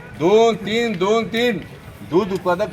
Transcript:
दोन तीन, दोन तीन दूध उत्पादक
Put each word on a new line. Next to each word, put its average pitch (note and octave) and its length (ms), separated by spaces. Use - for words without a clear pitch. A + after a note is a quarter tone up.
दोन A3 360
तीन, A3 380
दोन G3+ 360
तीन A3+ 300
दूध F#3 220
उत्पादक F#3 400